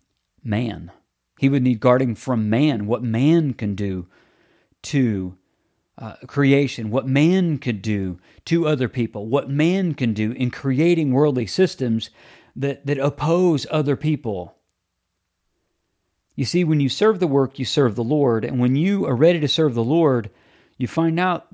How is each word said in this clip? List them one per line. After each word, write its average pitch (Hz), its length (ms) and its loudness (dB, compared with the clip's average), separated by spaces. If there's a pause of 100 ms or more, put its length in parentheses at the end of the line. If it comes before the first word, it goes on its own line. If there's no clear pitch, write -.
(440)
Man. 104 480 -4 (480)
He 135 100 2
would 139 140 0
need 123 160 2
guarding 127 340 2
from 110 340 -2
man, 113 380 0
what 113 160 -2
man 135 540 2
can 101 180 -4
do 95 340 -4 (760)
to, 101 520 0 (600)
uh, 110 200 -16 (100)
creation, 139 640 0
what 131 160 -2
man 160 500 2
could 110 240 -4
do 98 380 -4 (260)
to 170 220 0
other 131 200 0
people, 110 380 -4
what 131 240 0
man 165 460 0
can 117 180 0
do 107 180 -2
in 123 200 -4
creating 151 600 0
worldly 127 360 2
systems 123 640 -2 (440)
that, 139 300 -6
that 139 140 -2
oppose 156 720 0
other 147 240 0
people. 110 640 -4 (1800)
You 135 100 -4
see, 180 180 0
when 151 180 2
you 135 80 2
serve 208 300 2
the 175 60 0
work, 135 320 0
you 131 80 -4
serve 120 300 2
the 120 80 -2
Lord. 120 420 0
And 123 140 -4
when 123 160 2
you 190 320 0
are 131 80 0
ready 165 240 4
to 147 80 0
serve 151 260 0
the 117 100 -2
Lord, 131 460 2 (480)
you 120 100 -4
find 165 320 0
out 180 340 -2